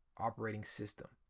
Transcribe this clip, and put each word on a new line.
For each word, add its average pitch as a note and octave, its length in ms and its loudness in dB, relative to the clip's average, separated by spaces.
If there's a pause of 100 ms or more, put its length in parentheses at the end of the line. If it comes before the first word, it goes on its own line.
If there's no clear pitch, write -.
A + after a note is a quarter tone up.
(160)
operating A2 480 0
system. - 440 -2 (220)